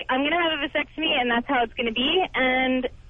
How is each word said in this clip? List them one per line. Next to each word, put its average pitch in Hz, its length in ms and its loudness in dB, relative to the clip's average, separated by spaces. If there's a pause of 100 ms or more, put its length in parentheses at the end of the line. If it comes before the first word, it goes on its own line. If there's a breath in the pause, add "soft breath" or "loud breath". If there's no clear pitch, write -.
I'm 269 140 0
gonna 320 180 2
have 320 160 2
a 302 100 -4
vasectomy, 302 520 -2
and 247 100 0
that's 240 180 0
how 262 160 2
it's 233 100 -2
gonna 233 180 -2
be." 302 420 0
And, 254 540 2 (220)